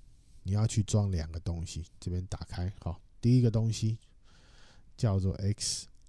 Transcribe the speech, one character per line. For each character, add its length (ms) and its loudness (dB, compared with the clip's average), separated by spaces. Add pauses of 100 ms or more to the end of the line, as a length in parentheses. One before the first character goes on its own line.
(420)
你 100 -4
要 140 2
去 160 2
装 280 2
两 220 -4
个 80 -8
东 240 -4
西， 180 -8 (160)
这 120 -8
边 160 -2
打 140 -10
开， 300 -6 (120)
好， 180 -8 (220)
第 160 8
一 20 8
个 100 6
东 220 0
西 240 -2 (1000)
叫 200 2
做 180 2
X 500 -4 (220)